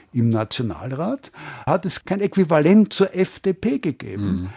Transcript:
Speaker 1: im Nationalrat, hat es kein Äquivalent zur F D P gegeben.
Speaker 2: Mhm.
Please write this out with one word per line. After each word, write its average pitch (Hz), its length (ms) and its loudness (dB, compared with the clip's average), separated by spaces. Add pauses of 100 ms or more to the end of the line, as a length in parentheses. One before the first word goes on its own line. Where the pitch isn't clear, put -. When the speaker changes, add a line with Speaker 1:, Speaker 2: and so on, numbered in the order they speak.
(120)
Speaker 1:
im 117 180 2
Nationalrat, 117 1040 -4 (340)
hat 165 200 0
es - 180 -4
kein 196 160 -4
Äquivalent 190 720 4
zur - 240 2
F 185 240 -2
D 196 140 0
P 262 260 -2
gegeben. 104 460 -6
Speaker 2:
Mhm. 92 320 -2